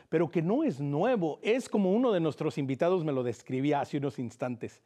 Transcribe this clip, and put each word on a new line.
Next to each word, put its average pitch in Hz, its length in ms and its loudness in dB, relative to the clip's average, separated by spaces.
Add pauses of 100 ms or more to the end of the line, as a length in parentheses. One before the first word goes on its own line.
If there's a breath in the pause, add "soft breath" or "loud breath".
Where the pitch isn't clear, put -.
pero 160 200 2
que 170 120 0
no 220 240 0
es 143 160 -2
nuevo. 160 600 0
Es 233 280 0
como 190 240 2
uno 240 180 2
de 180 80 2
nuestros 147 380 -2
invitados 156 480 0
me 151 80 0
lo 131 100 0
describía 131 560 -2
hace 139 200 -4
unos 135 200 -6
instantes, 120 680 -8